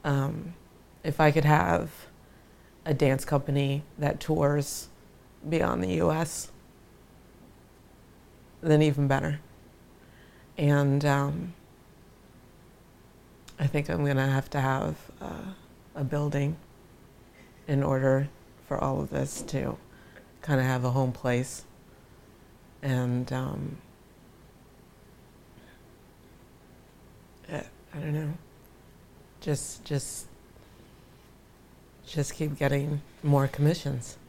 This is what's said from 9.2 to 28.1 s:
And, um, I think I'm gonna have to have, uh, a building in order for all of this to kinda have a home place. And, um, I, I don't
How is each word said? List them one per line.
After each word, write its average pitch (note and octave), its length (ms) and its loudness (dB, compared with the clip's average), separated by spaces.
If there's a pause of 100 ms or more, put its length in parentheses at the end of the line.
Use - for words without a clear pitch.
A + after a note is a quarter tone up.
And, C#3+ 480 4
um, D3 500 0 (2000)
I C#3+ 80 0
think D3 220 -2
I'm - 160 0
gonna C3+ 220 2
have C3+ 240 -2
to C#3+ 100 -2
have, C3+ 360 0 (240)
uh, - 320 -12 (420)
a C#3+ 100 -4
building D3 520 -2 (1120)
in C#3 160 2
order C3+ 460 4 (380)
for C#3+ 120 -4
all C3+ 220 0
of C#3 100 -6
this C#3+ 320 -4
to C3+ 340 -4 (680)
kinda C#3 200 2
have B2+ 220 0
a B2+ 60 2
home B2+ 220 0
place. B2 520 -2 (1160)
And, B2+ 500 0
um, C3+ 460 -6 (3750)
I, D#3 140 -6 (300)
I D#3+ 40 -8
don't D3+ 140 -4